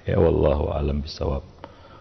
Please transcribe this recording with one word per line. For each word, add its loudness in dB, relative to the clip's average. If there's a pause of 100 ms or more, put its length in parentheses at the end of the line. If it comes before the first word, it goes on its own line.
ya. 2
Wallahu 2
alam -2
bisawab. -4 (600)